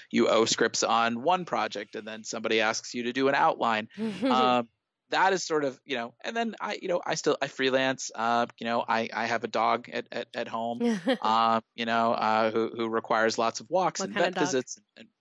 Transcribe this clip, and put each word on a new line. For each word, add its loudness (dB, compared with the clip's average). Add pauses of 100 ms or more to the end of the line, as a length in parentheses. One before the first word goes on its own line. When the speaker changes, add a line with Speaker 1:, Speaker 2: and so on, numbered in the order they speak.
(100)
Speaker 1:
you 4
owe 4
scripts 0
on 2
one 0
project, -4
and -10
then -12
somebody 0
asks -2
you -4
to -2
do 2
an 4
outline. 2
Speaker 2:
<laughs> -14 (320)
Speaker 1:
Um, 4 (420)
that 4
is -2
sort 0
of, -4
you -4
know, -6 (100)
and -6
then -2
I, -6
you -6
know, 0
I -2
still, 2
I 0
freelance, 0
uh, 2 (120)
you -10
know, 0
I, 0
I -4
have -2
a -6
dog 0
at, -8
at, -8
at -6
home, -6
Speaker 2:
<laughs> 0
Speaker 1:
um, 4 (120)
you -6
know, 2
uh, 2
who, 0
who -4
requires 0
lots 0
of -16
walks 0
Speaker 2:
What -4
Speaker 1:
and -10
Speaker 2:
kind 2
Speaker 1:
vet 2
Speaker 2:
of -8
dog? 0
Speaker 1:
visits, -4 (160)
and, -20 (140)